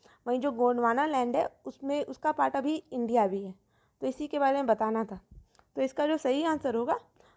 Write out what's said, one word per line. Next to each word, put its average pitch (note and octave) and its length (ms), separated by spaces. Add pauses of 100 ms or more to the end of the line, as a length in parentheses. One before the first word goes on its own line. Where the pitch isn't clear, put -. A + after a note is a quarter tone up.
(260)
वहीं B3 140
जो C#4+ 120
गोंडवाना A#3+ 540
लैंड B3+ 300
है - 280
उसमें C#4 400
उसका D4+ 280
पार्ट C#4 240
अभी C#4+ 200
इंडिया A#3 500
भी G3 180
है, F#3 100 (460)
तो B3+ 60
इसी C#4 200
के D4 120
बारे C#4 180
में C#4 100
बताना A3 380
था। F#3+ 160 (560)
तो C4+ 60
इसका C#4 240
जो D#4 100
सही C#4 280
आंसर D4 300
होगा B3 240 (380)